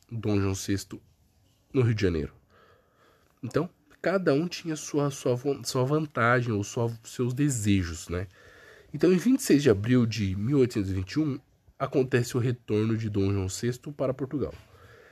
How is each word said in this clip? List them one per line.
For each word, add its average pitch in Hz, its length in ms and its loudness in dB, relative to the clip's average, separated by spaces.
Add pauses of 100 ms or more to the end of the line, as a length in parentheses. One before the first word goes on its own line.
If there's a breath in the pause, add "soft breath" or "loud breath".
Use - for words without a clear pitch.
Dom 104 300 -2
João 98 160 0
sexto - 460 -6 (720)
no 135 80 2
Rio 117 140 2
de 104 60 -4
Janeiro. 85 320 0 (1080 soft breath)
Então, 135 280 -4 (320)
cada 170 320 2
um 160 140 2
tinha 165 280 -6
sua, 143 340 -2
sua 135 240 0
von-, 127 300 -2
sua 127 220 -2
vantagem 127 680 2
ou 101 100 0
sua, 117 300 -2 (100)
seus 123 300 -4
desejos, 104 760 0
né? 87 180 -6 (640 loud breath)
Então, 160 180 4
em 185 60 4
vinte 247 220 2
e - 40 -8
seis 143 200 4
de 139 60 6
abril 113 360 4
de 107 300 -2
mil 123 240 0
oitocentos 107 320 0
e - 20 -2
vinte 95 200 -4
e 147 60 0
um, 151 200 -2 (380)
acontece 131 600 0
o - 20 2
retorno 113 560 0
de 110 140 -4
Dom 101 240 2
João 95 160 0
sexto 123 420 -6
para 143 220 -2
Portugal. 127 400 -4 (580 loud breath)